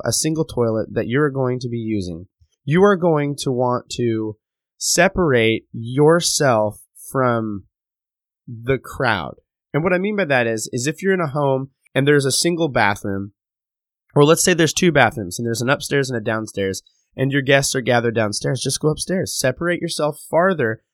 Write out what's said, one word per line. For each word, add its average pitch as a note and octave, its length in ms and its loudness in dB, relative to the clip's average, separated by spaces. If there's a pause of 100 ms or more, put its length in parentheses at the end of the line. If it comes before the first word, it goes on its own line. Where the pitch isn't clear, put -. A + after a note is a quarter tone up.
a B2 80 -2
single D#3+ 320 -2
toilet A2+ 480 -2
that G#2 160 -2
you're C#3+ 220 0
going B2+ 320 -2
to B2 80 -8
be A#2+ 80 -6
using, F#2+ 500 -6 (380)
you E3 180 4
are G3+ 140 4
going D3 460 0
to C#3 80 -2
want B2 400 -2
to A2 440 -4 (420)
separate C#3 920 2
yourself B2+ 1120 2 (280)
from A2+ 560 0 (800)
the A#2+ 320 -4
crowd. G#2 580 -4 (380)
And D#3 120 0
what F3+ 80 2
I F3+ 60 0
mean G#3 180 -2
by G3 80 0
that B2+ 220 2
is, A2+ 260 -4
is B2 120 -4
if D3+ 160 -4
you're F#3+ 120 2
in F3+ 80 0
a D#3 80 -2
home C3+ 400 -2 (260)
and C3+ 100 2
there's C#3+ 200 4
a C3 60 2
single E3+ 360 0
bathroom, G#2 640 -2 (840)
or D3 100 8
let's D#3+ 180 4
say F#3 100 4
there's D#3+ 200 2
two F3+ 180 2
bathrooms A2+ 480 0
and A#2+ 60 -6
there's A#2 160 -4
an A#2+ 80 -2
upstairs C#3 400 0
and B2 80 -4
a A2 40 -4
downstairs, G#2 640 -4 (320)
and C3+ 160 0
your C#3+ 100 0
guests C#3 320 2
are C3+ 80 -2
gathered A#2 340 2
downstairs, A2+ 460 -2
just C#3 200 -4
go D#3 80 0
upstairs. D#3+ 500 -4
Separate E3+ 420 -2
yourself D#3 380 -4 (100)
farther D#3 540 0 (100)